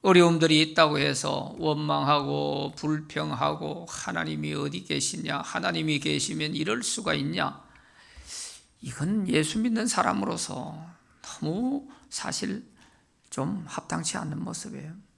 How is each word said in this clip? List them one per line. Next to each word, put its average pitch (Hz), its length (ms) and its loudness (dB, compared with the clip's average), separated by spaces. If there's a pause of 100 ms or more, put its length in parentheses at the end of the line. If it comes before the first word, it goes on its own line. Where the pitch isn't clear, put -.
어려움들이 165 580 8
있다고 156 380 6
해서 143 600 0
원망하고 147 1160 0
불평하고 151 1120 -2
"하나님이 156 640 -4
어디 147 300 -6
계시냐? 156 540 -4
하나님이 160 600 -2
계시면 151 560 -2
이럴 196 280 -2
수가 185 320 -2
있냐?" 147 500 -4 (1200)
이건 185 440 -2
예수 156 300 2
믿는 226 280 0
사람으로서 170 1000 -2 (360)
너무 247 680 -4 (220)
사실 - 600 -6 (600)
좀 170 360 -4
합당치 - 520 -6
않는 156 260 -6
모습이에요. 151 480 -10 (260)